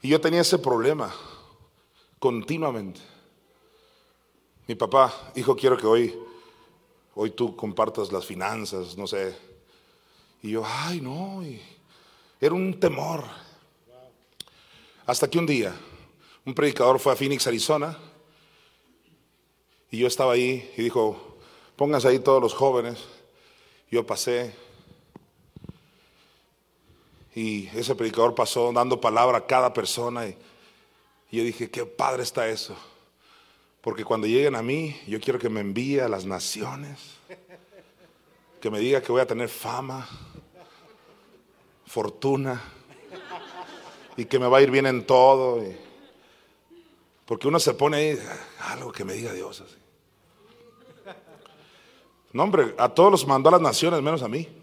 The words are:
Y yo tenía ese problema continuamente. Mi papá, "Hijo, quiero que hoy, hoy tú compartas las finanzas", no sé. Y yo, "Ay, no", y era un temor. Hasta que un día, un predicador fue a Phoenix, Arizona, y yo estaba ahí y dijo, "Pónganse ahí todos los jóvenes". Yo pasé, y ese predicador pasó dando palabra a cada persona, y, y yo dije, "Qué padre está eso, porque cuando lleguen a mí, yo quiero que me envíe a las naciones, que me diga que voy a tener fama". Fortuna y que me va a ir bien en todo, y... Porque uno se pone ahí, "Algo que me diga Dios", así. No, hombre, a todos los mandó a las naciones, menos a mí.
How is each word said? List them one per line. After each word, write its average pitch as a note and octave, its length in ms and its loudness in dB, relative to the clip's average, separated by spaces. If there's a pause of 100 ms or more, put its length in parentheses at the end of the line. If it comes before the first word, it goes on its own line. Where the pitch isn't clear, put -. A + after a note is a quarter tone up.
Y C3 80 -6
yo D#3 100 6
tenía E3+ 220 2
ese E3+ 160 2
problema B2 560 0 (1040)
continuamente. B2 840 -4 (1700)
Mi A#2 80 -8
papá, B2 640 2
"Hijo, B2+ 200 2
quiero B2+ 220 2
que A2+ 80 -2
hoy, A2+ 320 4 (960)
hoy G#2 160 -4
tú - 260 -4
compartas G#2+ 560 -4
las F#2 140 -6
finanzas", F#2 720 -8
no G2 80 -10
sé. F#2+ 280 -6 (1080)
Y G#2 80 -10
yo, A2 160 -4
"Ay, D3+ 340 -6
no", F3+ 420 -10
y B2+ 360 -16 (600)
era F3 140 2
un F#3 260 -4
temor. D3+ 440 -2 (1800)
Hasta C3 240 0
que E3 100 0
un E3+ 80 0
día, A2 280 0 (720)
un C3+ 80 -8
predicador C3 440 4
fue C3+ 140 2
a - 40 2
Phoenix, C#3 300 -2
Arizona, D3 520 -2 (1900)
y A2+ 80 -8
yo B2 80 4
estaba B2 260 2
ahí B2 440 0
y A2+ 60 -4
dijo, A2 540 -2 (400)
"Pónganse C#3+ 320 2
ahí C3 100 6
todos C3+ 220 4
los A#2 140 0
jóvenes". B2 440 0 (920)
Yo A2+ 160 0
pasé, A#2+ 480 -4 (2750)
y G#2+ 320 -6 (100)
ese A#2+ 180 -4
predicador A2+ 400 2
pasó A#2+ 380 0
dando B2 280 0
palabra A#2 380 4
a - 80 -6
cada B2+ 280 2
persona, A#2 520 -6
y, F#2 100 -14 (960)
y A2+ 80 -4
yo A#2 60 0
dije, A#2 260 -8
"Qué A#2+ 140 -8
padre C3 380 -4
está A#2 260 -4
eso, G#2+ 260 -10 (1080)
porque G#2+ 220 -6
cuando A2 220 0
lleguen C3+ 280 2
a A2+ 80 -4
mí, D3 440 -6
yo G#2 140 -6
quiero B2 180 -2
que A#2+ 100 -4
me A2 120 -4
envíe A#2+ 380 -2
a B2 100 0
las F#2+ 160 -4
naciones, C3 720 -10 (1600)
que A2 100 -4
me G#2+ 80 -6
diga C3 240 2
que A#2+ 100 -4
voy B2+ 80 4
a B2+ 60 2
tener A#2 220 -4
fama". C3 600 -8 (1800)
Fortuna C3 720 -4 (1500)
y A#2+ 100 -8
que C3 120 0
me B2+ 80 2
va B2+ 120 10
a C#3 40 12
ir C3 80 8
bien C3+ 160 4
en B2+ 180 0
todo, C3 560 6
y... F#2 160 -8 (1500)
Porque A#2 240 -4
uno E3 100 2
se D3 160 2
pone D3 220 0
ahí, D3+ 220 0 (420)
"Algo - 320 -10
que - 120 -10
me - 100 -8
diga A2+ 180 -8
Dios", F#2+ 280 -12
así. - 140 -20 (2500)
No, C#3 120 2
hombre, E3 340 2
a A#2+ 100 4
todos F#3 220 8
los D3 160 4
mandó C#3 220 4
a E3 40 10
las F3+ 80 8
naciones, D#3+ 420 2
menos D3+ 200 -2
a A#2 60 -6
mí. C#3+ 200 -6 (140)